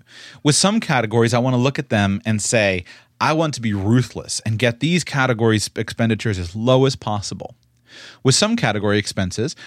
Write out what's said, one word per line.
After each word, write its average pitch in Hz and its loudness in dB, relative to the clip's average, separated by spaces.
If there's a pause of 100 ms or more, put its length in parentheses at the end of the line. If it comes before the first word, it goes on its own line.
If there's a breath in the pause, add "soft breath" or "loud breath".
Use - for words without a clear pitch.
(440 loud breath)
With 147 4
some 208 2
categories, 117 2
I 120 2
wanna 127 0
look 135 0
at 143 -10
them 101 0
and 110 0
say, 98 2 (360 loud breath)
"I 131 2
want 156 0
to 123 -10
be 110 -2
ruthless 104 0
and 110 -4
get 120 0
these 165 0
categories 117 0
expenditures 113 -2
as 87 -8
low 127 4
as 127 0
possible." - -8 (680 loud breath)
With 131 4
some 214 2
category 104 0
expenses, 104 -4 (120)